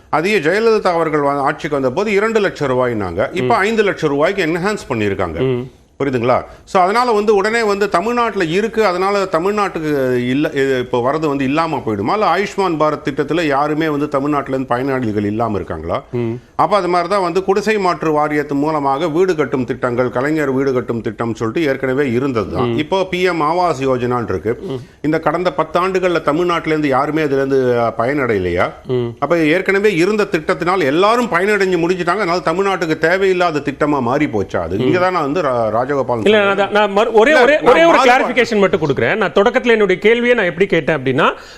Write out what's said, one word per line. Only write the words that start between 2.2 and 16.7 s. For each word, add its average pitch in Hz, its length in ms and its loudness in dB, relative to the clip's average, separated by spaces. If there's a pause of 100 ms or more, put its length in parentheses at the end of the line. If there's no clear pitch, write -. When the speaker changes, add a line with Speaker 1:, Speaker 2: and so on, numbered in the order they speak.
Speaker 1:
லட்சம் 151 300 -2
ரூபாய்னாங்க. 117 640 -2
இப்ப 127 220 0
Speaker 2:
ம். 214 40 4
Speaker 1:
ஐந்து 214 240 2
லட்சம் 160 280 -2
ரூபாய்க்கு 165 360 0
என்ஹான்ஸ் 180 420 -4
பண்ணியிருக்காங்க. 95 500 -2
Speaker 2:
ம். 131 380 -4 (260)
Speaker 1:
புரியுதுங்களா? 123 420 0 (200)
So, 185 180 2
அதனால 233 300 2
வந்து 208 220 2
உடனே 214 280 0
வந்து 202 260 0
தமிழ்நாட்டுல 208 560 0
இருக்கு, 208 420 0
அதனால 190 360 0
தமிழ்நாட்டுக்கு 170 880 -2 (160)
இல்ல, 139 200 0
இது 135 300 0
இப்போ 123 340 0
வரது 156 160 -2
வந்து 139 160 -2
இல்லாம 147 420 -2
போயிடுமா? 110 260 -2
இல்ல, 196 240 2
ஆயுஷ்மான் 190 420 -2
பாரத் 151 320 0
திட்டத்துல 151 360 -2
யாருமே 151 420 0
வந்து 147 200 -2
தமிழ்நாட்டுல 139 480 -2
இருந்து 123 180 -2
பயனாளிகள் 120 500 -2
இல்லாம 107 320 -2
இருக்காங்களா? 87 460 -6 (100)
Speaker 2:
ம். 120 180 -2 (260)
Speaker 1:
அப்ப 165 200 2